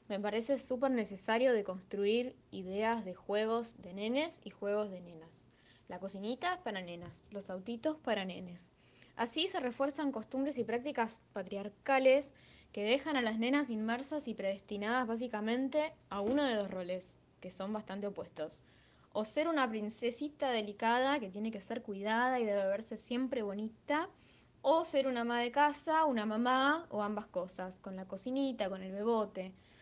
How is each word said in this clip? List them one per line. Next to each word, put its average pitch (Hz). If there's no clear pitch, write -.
Me 202
parece 220
súper 254
necesario 226
de 214
construir 202
ideas 202
de 185
juegos 220
de 175
nenes 240
y 196
juegos 208
de 180
nenas. 165
La 180
cocinita 247
para 202
nenas, 175
los 196
autitos 233
para 202
nenes. 180
Así 311
se 370
refuerzan 277
costumbres 262
y 240
prácticas 240
patriarcales 262
que 202
dejan 277
a 254
las 220
nenas 254
inmersas 240
y 233
predestinadas 202
básicamente 240
a 202
uno 269
de 254
dos 202
roles, 185
que 185
son 196
bastante 202
opuestos. -
O 214
ser 302
una 285
princesita 240
delicada 233
que 196
tiene 214
que 208
ser 233
cuidada 226
y 233
debe 202
verse 208
siempre 247
bonita, 220
o 320
ser 277
una 247
ama 240
de 240
casa, 294
una 233
mamá, 262
o 208
ambas 208
cosas, 185
con 190
la 190
cocinita, 247
con 185
el 190
bebote. 202